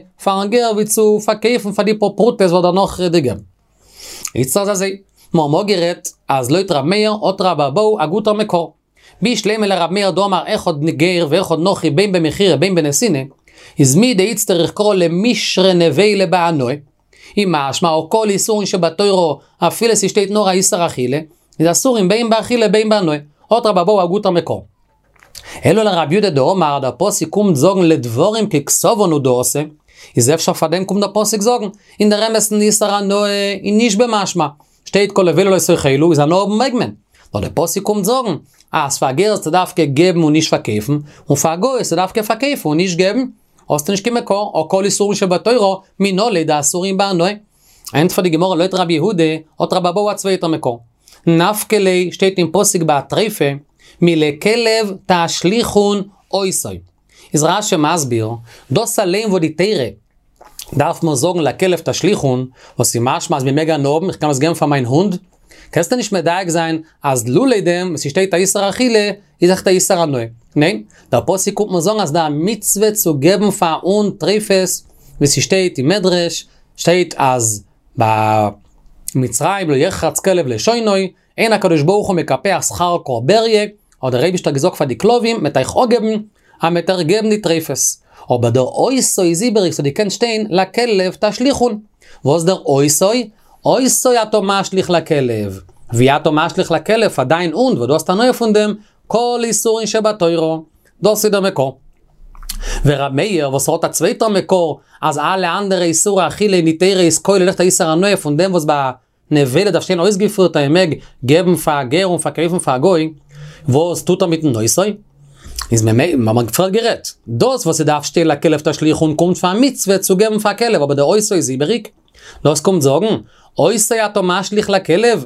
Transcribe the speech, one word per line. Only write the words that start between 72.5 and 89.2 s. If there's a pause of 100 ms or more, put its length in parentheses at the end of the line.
צו
געבן
פאר
און
טרפת, (500)
ווי
זי
שטייט
אין
מדרש, (300)
שטייט
אז (320)
ביי (640)
מצרים,
לא
יחץ
כלב
לשונוי, (260)
אין
הקדוש
ברוך
הוא
מקפח
שכר (100)
קרביה, (380)
און
דער
רבי
שטייט
געזאגט
פאר
די
כלבים,
מיט
אייך
אויך
געבן, (540)
אבער
מיט
דער
געבן
די
טרפת. (560)
אבער
דער
אוסו